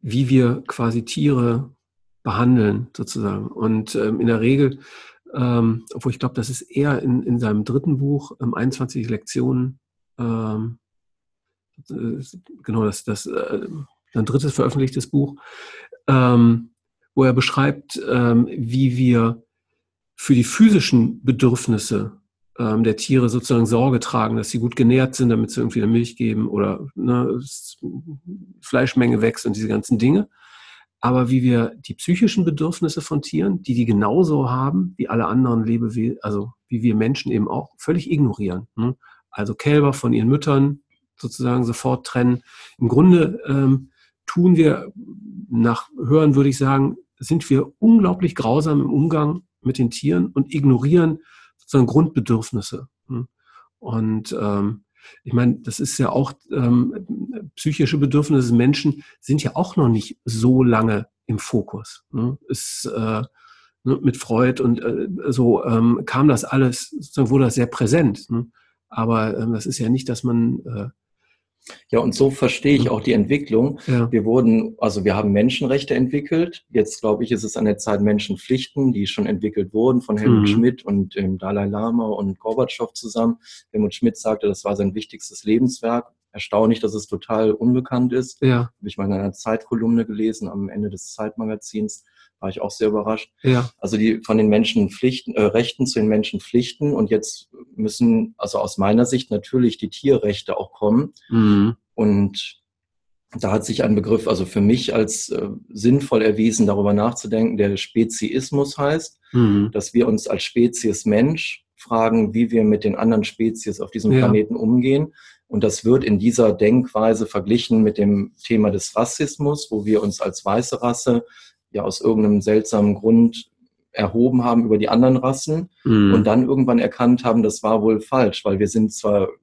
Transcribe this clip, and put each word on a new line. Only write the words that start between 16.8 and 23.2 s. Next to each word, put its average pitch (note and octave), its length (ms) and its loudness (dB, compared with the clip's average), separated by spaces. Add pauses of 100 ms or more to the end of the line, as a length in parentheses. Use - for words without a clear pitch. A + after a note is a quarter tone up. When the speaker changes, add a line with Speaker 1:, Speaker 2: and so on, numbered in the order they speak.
Speaker 1:
wo C3+ 80 4
er B2+ 100 4
beschreibt, C#3 680 -2 (100)
ähm, A#2+ 400 4
wie B2 460 -2
wir A#2 480 2 (720)
für - 200 2
die A#2+ 100 4
physischen E3+ 800 4
Bedürfnisse A#2 960 0 (380)
ähm, A2 240 0
der A2 120 2
Tiere B2+ 340 2